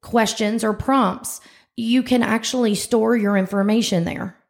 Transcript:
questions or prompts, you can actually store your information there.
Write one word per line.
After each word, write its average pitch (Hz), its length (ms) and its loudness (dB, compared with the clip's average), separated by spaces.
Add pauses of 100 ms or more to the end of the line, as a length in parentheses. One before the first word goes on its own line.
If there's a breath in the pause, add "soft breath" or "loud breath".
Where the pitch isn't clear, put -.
questions 220 640 -2
or 220 80 0
prompts, 247 680 -2 (340 soft breath)
you 240 260 2
can 247 200 2
actually 226 540 0
store 226 380 2
your 202 220 2
information 202 680 0
there. 175 340 -8 (120)